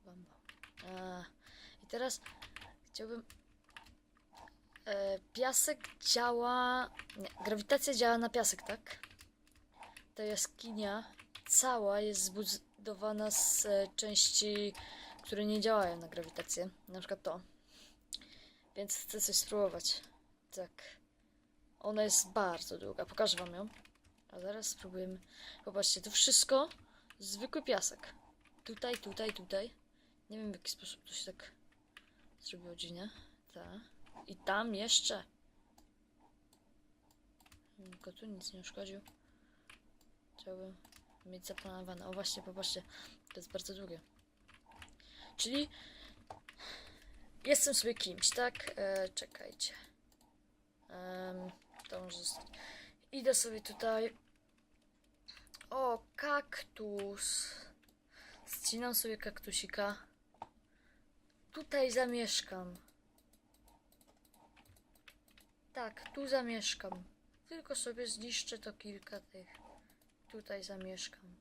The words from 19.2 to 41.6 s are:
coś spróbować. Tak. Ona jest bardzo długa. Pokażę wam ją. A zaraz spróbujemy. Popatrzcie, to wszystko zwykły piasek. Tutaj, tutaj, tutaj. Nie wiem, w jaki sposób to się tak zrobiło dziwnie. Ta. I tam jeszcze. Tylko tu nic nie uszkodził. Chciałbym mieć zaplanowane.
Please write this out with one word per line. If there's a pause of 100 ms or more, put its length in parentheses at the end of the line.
coś
spróbować. (520)
Tak. (1120)
Ona
jest
bardzo
długa.
Pokażę
wam
ją. (640)
A
zaraz
spróbujemy. (460)
Popatrzcie,
to
wszystko (500)
zwykły
piasek. (500)
Tutaj,
tutaj,
tutaj. (600)
Nie
wiem,
w
jaki
sposób
to
się
tak (920)
zrobiło
dziwnie. (440)
Ta. (460)
I
tam
jeszcze. (2500)
Tylko
tu
nic
nie
uszkodził. (1400)
Chciałbym (500)
mieć
zaplanowane.